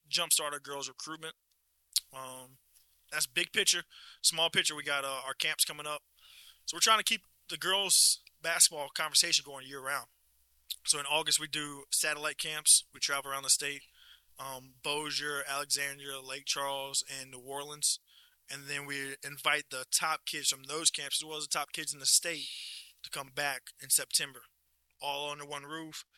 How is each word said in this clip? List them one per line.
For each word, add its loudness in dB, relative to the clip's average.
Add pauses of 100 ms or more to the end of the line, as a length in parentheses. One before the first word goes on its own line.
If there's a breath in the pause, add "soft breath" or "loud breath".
(120)
jumpstart 4
our -4
girls' -4
recruitment. -10 (800)
Um, -14 (540)
that's 2
big -2
picture. 2 (380 loud breath)
Small 4
picture, 2
we -8
got, 0
uh, -4
our -4
camps 0
coming -8
up. -6 (640 loud breath)
So -6
we're 0
trying 8
to 0
keep 2 (280)
the -6
girls' 4 (220)
basketball 4
conversation 4
going -12
year-round. -4 (800)
So 2
in -6
August, 4
we -4
do -6
satellite 0
camps. 4 (100)
We -18
travel 0
around -4
the -2
state, 2 (580 loud breath)
um, -12 (100)
Bossier, -2
Alexandria, -2
Lake -10
Charles, -2 (180)
and -14
New -14
Orleans. -4 (520 soft breath)
And -10
then -6
we -6
invite -2
the -6
top 0
kids -2
from -4
those 0
camps, -4
as -6
well -8
as -6
the -2
top -4
kids -6
in -12
the -14
state, 2 (580 loud breath)
to -16
come -8
back -2 (200)
in -18
September, 0 (600)
all -2
under -10
one -8
roof. -10 (120)